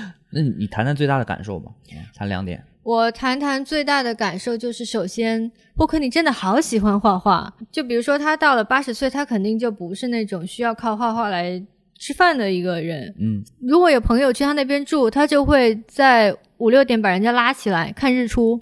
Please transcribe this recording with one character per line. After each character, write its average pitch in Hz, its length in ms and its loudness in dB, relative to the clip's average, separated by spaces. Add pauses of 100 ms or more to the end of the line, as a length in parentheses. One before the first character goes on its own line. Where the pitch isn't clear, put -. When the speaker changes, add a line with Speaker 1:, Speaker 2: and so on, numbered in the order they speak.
Speaker 1:
<laughs> - 300 -20
那 156 80 -2
你 104 280 -2
谈 107 160 -4
谈 143 100 0
最 143 100 -2
大 139 140 2
的 120 60 -2
感 101 180 -8
受 98 160 -10
吧， - 140 -16 (200)
嗯， 78 60 -18 (160)
谈 101 140 -8
两 95 160 -4
点。 87 180 -8 (220)
Speaker 2:
我 226 260 0
谈 254 300 -4
谈 277 240 -4
最 302 180 -2
大 285 200 0
的 233 120 -4
感 190 240 -4
受 233 180 -6
就 240 140 -6
是， 233 140 -10
首 208 220 -4
先， 226 440 -4 (240)
霍 320 120 2
克 311 120 0
尼 277 120 -2
真 330 120 2
的 311 80 2
好 214 300 0
喜 233 180 0
欢 202 220 2
画 202 180 2
画。 180 340 0 (200)
就 320 100 -4
比 240 120 -4
如 233 80 0
说 285 160 0
他 302 180 0
到 302 180 4
了 226 80 4
八 262 180 0
十 262 120 -4
岁， 262 160 -2
他 277 160 -4
肯 220 180 -2
定 220 160 -2
就 233 120 -2
不 185 240 -10
是 247 140 -8
那 233 180 -2
种 185 200 -8
需 - 160 -8
要 233 120 -2
靠 226 200 -4
画 226 200 -2
画 226 160 -2
来 180 340 -4 (340)
吃 - 140 -8
饭 349 240 4
的 202 160 0
一 180 80 -2
个 175 220 -4
人。 165 360 -8
Speaker 1:
嗯。 107 240 -4 (200)
Speaker 2:
如 269 160 4
果 349 120 6
有 269 80 6
朋 233 220 2
友 277 100 4
去 247 140 0
他 285 80 2
那 294 100 0
边 285 220 -2
住， 269 260 2
他 285 160 2
就 294 160 4
会 262 320 4 (140)
在 240 480 4 (220)
五 233 100 2
六 269 160 8
点 233 160 0
把 208 80 0
人 185 140 2
家 233 100 2
拉 240 180 2
起 247 200 -4
来 165 220 0
看 262 220 0
日 254 140 0
出。 233 340 2